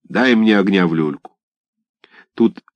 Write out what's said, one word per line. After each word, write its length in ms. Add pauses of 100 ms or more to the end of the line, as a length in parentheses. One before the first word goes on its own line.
дай 320
мне 240
огня 260
в 80
люльку». 440 (960)
Тут 240 (160)